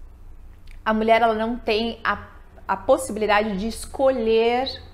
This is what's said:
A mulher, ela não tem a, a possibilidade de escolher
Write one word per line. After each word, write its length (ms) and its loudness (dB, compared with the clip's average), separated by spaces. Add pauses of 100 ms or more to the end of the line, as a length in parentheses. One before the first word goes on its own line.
(840)
A 100 0
mulher, 280 4
ela 140 2
não 220 -4
tem 460 -2
a, 220 -2 (420)
a 80 0
possibilidade 840 0
de 100 -4
escolher 1120 0 (120)